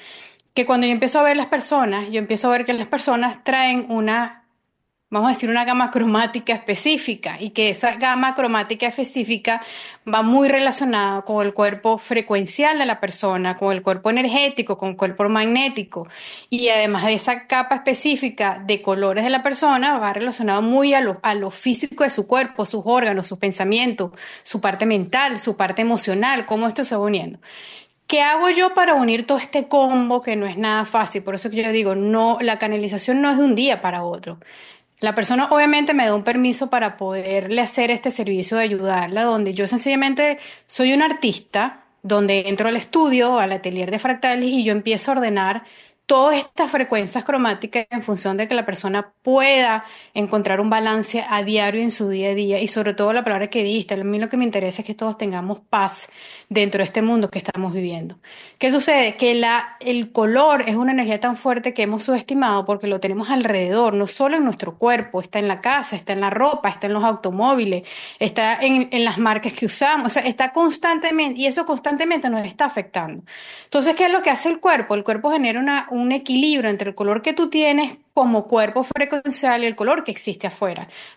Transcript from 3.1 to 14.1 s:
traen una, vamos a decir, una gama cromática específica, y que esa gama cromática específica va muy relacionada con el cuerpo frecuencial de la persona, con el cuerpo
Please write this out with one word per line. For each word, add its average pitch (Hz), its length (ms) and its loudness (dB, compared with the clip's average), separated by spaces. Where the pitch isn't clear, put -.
traen 262 440 0
una, 226 520 -2
vamos 214 180 2
a 262 60 2
decir, 247 140 -2
una 240 160 0
gama 247 280 0
cromática 233 640 0
específica, 214 840 -2
y 208 120 -8
que 214 200 0
esa 226 260 0
gama 254 380 0
cromática 226 540 0
específica 233 720 -2
va 220 100 4
muy 262 260 4
relacionada 254 720 0
con 208 240 0
el 202 80 -4
cuerpo 208 440 0
frecuencial 226 800 0
de 269 80 2
la 220 120 -2
persona, 185 580 -2
con 196 160 0
el 185 80 -2
cuerpo 190 300 0